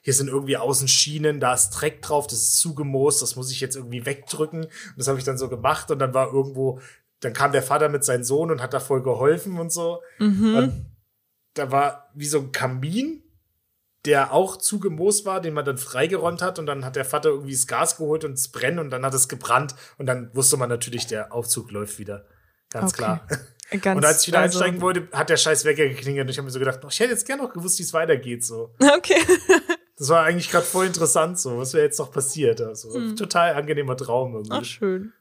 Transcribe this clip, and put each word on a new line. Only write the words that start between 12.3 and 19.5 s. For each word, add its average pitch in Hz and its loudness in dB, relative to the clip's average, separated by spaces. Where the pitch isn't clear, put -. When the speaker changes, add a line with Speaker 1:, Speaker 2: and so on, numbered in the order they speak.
Speaker 1:
ein 131 -6
Kamin, 165 -4
der 139 4
auch 185 2
zugemoost 196 0
war, 185 -4
den 165 -6
man 147 -2
dann 131 -2
freigeräumt 165 -2
hat. 180 -4
Und 156 -8
dann 139 -4
hat 135 -10
der 139 -2
Vater 151 0
irgendwie 139 -2
das 120 0
Gas 143 0
geholt 156 -2
und 139 -6
es - -4
brennt 156 -2
und 147 -6
dann 127 -4
hat 135 0
es 131 2
gebrannt. 135 0